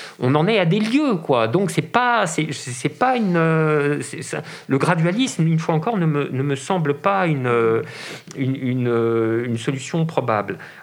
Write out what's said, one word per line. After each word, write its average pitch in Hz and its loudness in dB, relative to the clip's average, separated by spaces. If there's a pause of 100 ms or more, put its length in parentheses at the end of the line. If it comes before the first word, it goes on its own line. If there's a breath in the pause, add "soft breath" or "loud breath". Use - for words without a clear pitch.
(200 loud breath)
on 127 2
en 151 2
est 220 2
à 180 2
des 190 2
lieux, 247 2
quoi. 131 2
Donc, 175 0
c'est - -2
pas, 226 0
c'est, 156 -4
c'est - -6
pas 254 0
une, 196 0
euh, 156 2
c'est, 156 -10
ça, 151 -8 (240 loud breath)
le 135 0
gradualisme, 170 0
une 160 2
fois 165 0
encore, 226 0
ne 175 0
me, 143 0
ne 131 -2
me 139 0
semble 156 0
pas 190 0
une, 139 0
euh, 117 4 (540 loud breath)
une, 131 -2
une, 127 -2
euh, 117 2
une 117 -2
solution 135 -2
probable. 107 0 (240 loud breath)